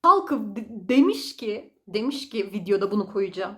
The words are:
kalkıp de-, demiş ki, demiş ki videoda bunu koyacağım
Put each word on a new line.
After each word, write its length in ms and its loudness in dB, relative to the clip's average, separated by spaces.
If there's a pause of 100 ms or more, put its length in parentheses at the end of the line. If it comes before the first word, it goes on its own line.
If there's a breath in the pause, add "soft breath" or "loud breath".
kalkıp 520 4
de-, 140 -10
demiş 640 2
ki, 380 -8 (140)
demiş 420 -4
ki 240 -4
videoda 380 0
bunu 220 -2
koyacağım 440 -4